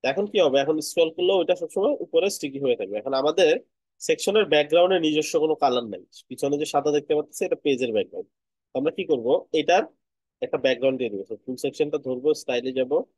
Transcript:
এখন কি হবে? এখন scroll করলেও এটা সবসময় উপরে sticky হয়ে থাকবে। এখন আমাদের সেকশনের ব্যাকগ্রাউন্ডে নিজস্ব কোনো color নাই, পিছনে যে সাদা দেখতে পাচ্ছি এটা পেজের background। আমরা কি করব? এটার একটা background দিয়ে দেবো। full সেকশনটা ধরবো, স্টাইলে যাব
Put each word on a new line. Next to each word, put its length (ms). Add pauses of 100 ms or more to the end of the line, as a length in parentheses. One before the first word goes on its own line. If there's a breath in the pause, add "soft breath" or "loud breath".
এখন 220
কি 140
হবে? 180
এখন 220
scroll 300
করলেও 300
এটা 160
সবসময় 440
উপরে 300
sticky 280
হয়ে 200
থাকবে। 200
এখন 160
আমাদের 380 (480)
সেকশনের 460
ব্যাকগ্রাউন্ডে 540
নিজস্ব 400
কোনো 160
color 300
নাই, 160 (240)
পিছনে 320
যে 80
সাদা 260
দেখতে 220
পাচ্ছি 300
এটা 180
পেজের 300
background। 360 (460)
আমরা 180
কি 120
করব? 220 (260)
এটার 320 (580)
একটা 160
background 400
দিয়ে 140
দেবো। 120 (160)
full 160
সেকশনটা 420
ধরবো, 360
স্টাইলে 380
যাব 200 (260)